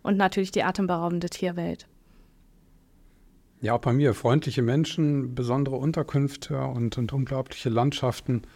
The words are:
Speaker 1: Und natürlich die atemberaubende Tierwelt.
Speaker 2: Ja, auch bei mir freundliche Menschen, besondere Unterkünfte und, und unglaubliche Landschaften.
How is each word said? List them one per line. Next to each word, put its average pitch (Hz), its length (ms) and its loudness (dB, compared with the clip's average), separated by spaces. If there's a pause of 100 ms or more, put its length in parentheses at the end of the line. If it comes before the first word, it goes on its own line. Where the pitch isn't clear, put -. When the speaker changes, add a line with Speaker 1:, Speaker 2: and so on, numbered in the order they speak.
Speaker 1:
Und 196 160 2
natürlich 190 320 2
die - 140 0
atemberaubende 175 680 0
Tierwelt. 175 580 -4 (1700)
Speaker 2:
Ja, 117 140 2
auch 120 40 0
bei 123 140 0
mir 135 220 4
freundliche 131 480 2
Menschen, 139 720 0
besondere 131 400 0
Unterkünfte 143 880 -2
und, 123 340 -2
und 117 160 -2
unglaubliche 131 560 -4
Landschaften. 120 720 0 (140)